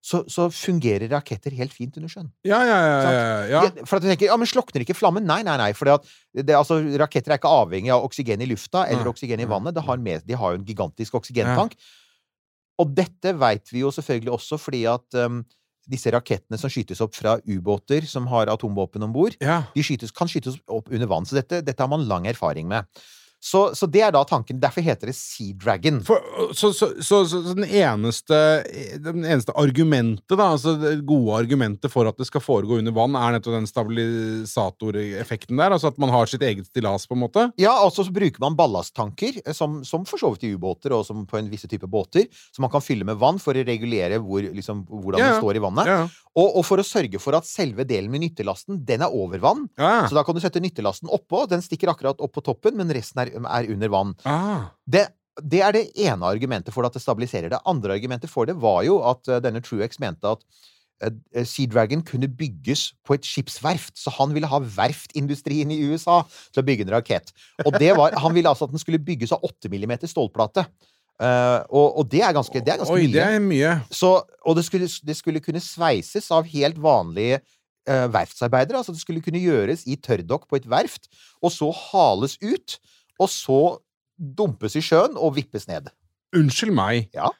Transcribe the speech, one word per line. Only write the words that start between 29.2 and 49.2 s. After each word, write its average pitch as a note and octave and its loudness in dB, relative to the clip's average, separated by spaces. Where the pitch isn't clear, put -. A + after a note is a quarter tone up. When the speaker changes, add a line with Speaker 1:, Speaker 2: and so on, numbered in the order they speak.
Speaker 2:
eneste D#3 0
argumentet C3 2
da, G3 4
altså D3 0
det D3+ 0
gode C3 4
argumentet A#2 0
for A#2 4
at G#2+ -4
det C3 -6
skal D3 -2
foregå A2+ 0
under A2+ -2
vann, B2 2
er A#2+ 2
nettopp A#2 -2
den A2 -4
stabilisatoreffekten A2 -4
der, F#3+ 4
altså D3+ 0
at - -14
man C3 2
har A#2 4
sitt C#3 -4
eget G2 -4
stillas G2+ -2
på B2 -4
en B2 0
måte? G#3 2
Speaker 1:
Ja, G#3+ 6
altså F#3+ 2
så F#3 -8
bruker G3 0
man D3+ 0
ballasttanker, C3+ -2
eh, D3+ -6
som, D3+ -4
som E3 -6
for - -8
så - 2
vidt A#2+ -8
i G2+ -4
ubåter, F#2+ -4
og G#2 0
som G#2+ -10
på A2 -4
en G#2 -8
visse G#2 -14
type F#2+ -8
båter, A2 0
så - -6
man B2 -2
kan C#3+ 0
fylle G#2+ -4
med G#2 -4
vann D#3+ 2
for C#3+ -2
å B2+ 0
regulere A2+ -2
hvor, G2 -2
liksom, G2+ -8
hvordan G2 -2
Speaker 2:
Ja, C4 4
Speaker 1:
den A3 4
Speaker 2:
ja. A3 0
Speaker 1:
står G#2+ 0
i G#2 -2
vannet. C3+ 0
Speaker 2:
Ja, F#3+ 4
ja. E3+ -8
Speaker 1:
Og, F3+ 6
og E3+ 2
for G3 4
å G3+ -2
sørge A2 -2
for C#3+ 0
at D#3+ -2
selve C3 -4
delen G#2+ -2
med D3 -4
nyttelasten, D#3+ -6
den C3 0
er - -2
over F#2 -4